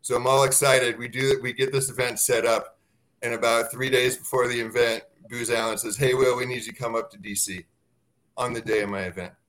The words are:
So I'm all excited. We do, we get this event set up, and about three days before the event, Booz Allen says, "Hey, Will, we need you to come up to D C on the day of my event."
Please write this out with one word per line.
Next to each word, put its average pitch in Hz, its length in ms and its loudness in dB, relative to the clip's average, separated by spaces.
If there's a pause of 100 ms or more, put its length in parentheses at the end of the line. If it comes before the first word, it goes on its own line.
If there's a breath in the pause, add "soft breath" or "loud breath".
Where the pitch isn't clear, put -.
So - 140 -4
I'm 123 120 0
all 135 160 6
excited. 131 540 4
We 120 100 -10
do, 131 340 0
we 123 100 -4
get 131 200 -2
this 135 180 -2
event 123 300 -2
set 113 260 2
up, 113 340 0 (440)
and 117 100 -2
about 117 380 2
three 131 180 -4
days 127 280 4
before 123 300 0
the 120 120 -2
event, 113 440 0 (260)
Booz 117 200 -6
Allen 113 280 0
says, 101 200 -6
"Hey, 127 160 2
Will, 127 220 4
we 123 100 -2
need 123 200 -6
you 117 60 -12
to 107 60 -20
come 117 180 -6
up 117 160 -4
to - 60 -20
D 101 180 -10
C 90 300 -6 (680)
on 123 180 -4
the 113 80 -6
day 107 200 0
of 101 80 -4
my 98 140 -4
event." 90 300 -10 (160)